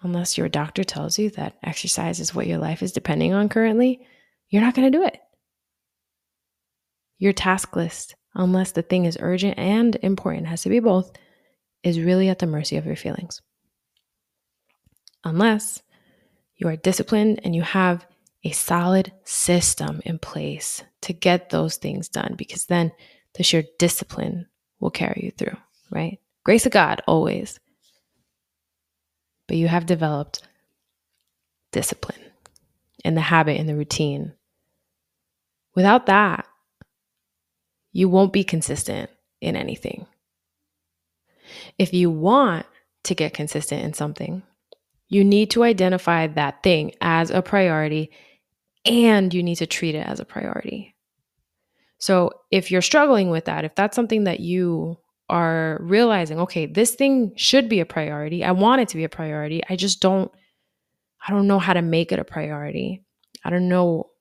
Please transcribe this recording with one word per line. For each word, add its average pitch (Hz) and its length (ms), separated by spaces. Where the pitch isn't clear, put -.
unless 175 380
your 147 100
doctor 156 340
tells - 360
you 214 120
that - 320
exercise 170 580
is 160 140
what - 120
your 170 120
life 156 240
is 185 100
depending 160 420
on 208 140
currently, 226 580
you're 208 140
not 247 120
gonna 262 160
do 320 120
it. - 180
Your 196 140
task - 440
list, - 380
unless 185 380
the 170 100
thing 180 220
is 170 160
urgent 185 380
and 220 380
important, 180 500
has 165 160
to 185 60
be 233 120
both, 185 320
is 165 180
really 185 280
at 185 100
the 180 80
mercy 151 300
of 151 100
your - 100
feelings. - 460
Unless 214 580
you 175 120
are 160 80
disciplined 214 680
and 170 100
you 170 80
have 180 440
a 160 80
solid 180 600
system 156 800
in 165 140
place - 640
to - 100
get 175 380
those 160 260
things - 320
done, - 280
because - 300
then 170 260
the - 80
sheer 165 220
discipline - 720
will - 100
carry - 340
you - 60
through, - 260
right? 165 300
Grace 226 200
of 247 60
God, - 380
always. - 500
But 170 80
you 165 100
have 165 180
developed 156 580
discipline - 480
in 165 120
the 165 40
habit, 156 380
in 160 80
the 151 80
routine. 147 580
Without 202 320
that, 202 400
you 185 180
won't 190 240
be 202 120
consistent 147 680
in - 160
anything. - 500
If 180 140
you 180 180
want 180 540
to 180 120
get 156 180
consistent - 480
in 151 100
something, 151 520
you 196 160
need 208 260
to 233 140
identify 185 640
that 151 340
thing 156 380
as 165 300
a 185 120
priority, 156 680
and 214 500
you 180 80
need 170 140
to 165 100
treat 156 300
it - 100
as - 140
a - 40
priority. - 680
So 180 320
if 185 180
you're 185 120
struggling 262 480
with 165 160
that, 156 180
if 156 100
that's 202 220
something 220 280
that 180 140
you 170 600
are 165 520
realizing, 180 580
"Okay, 170 280
this 202 280
thing 262 400
should 254 340
be 214 120
a 165 60
priority. 151 580
I 185 80
want 220 280
it 226 100
to 170 60
be 160 80
a 156 40
priority. 151 600
I 185 60
just 190 260
don't, 190 300
I 190 60
don't 202 160
know 196 100
how 185 140
to 175 100
make 165 300
it - 80
a - 40
priority. 151 800
I 175 60
don't 180 180
know 180 420